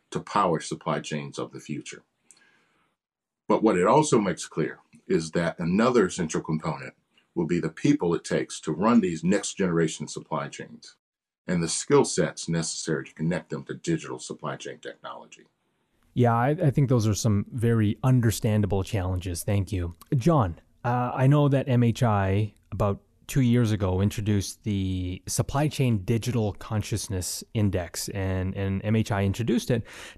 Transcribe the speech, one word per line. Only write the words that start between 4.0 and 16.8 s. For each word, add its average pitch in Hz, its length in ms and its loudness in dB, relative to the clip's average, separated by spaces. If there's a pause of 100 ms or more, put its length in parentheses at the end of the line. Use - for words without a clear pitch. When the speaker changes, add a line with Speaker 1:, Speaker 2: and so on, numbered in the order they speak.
Speaker 1:
makes 92 260 -2
clear 65 340 -4 (280)
is 80 240 0
that 85 260 -2
another 104 480 4
essential 87 360 -2
component 78 520 -6 (400)
will 87 140 -2
be 87 120 0
the 80 100 -2
people 90 440 2
it 80 100 -2
takes - 380 -4
to - 100 -4
run 107 300 4
these 82 220 -2
next 95 340 0
generation 82 500 0
supply 73 400 -8
chains - 480 -18 (520)
and 87 160 0
the 78 60 -2
skill 139 360 4
sets - 420 -2
necessary 80 580 -4
to - 80 -20
connect 80 360 -4
them 69 140 -8
to 65 100 -10
digital 69 460 -6
supply - 380 -10
chain 64 220 -14
technology. - 640 -16 (680)
Speaker 2:
Yeah, 117 200 4
I, 120 160 2
I 160 220 2
think 131 180 2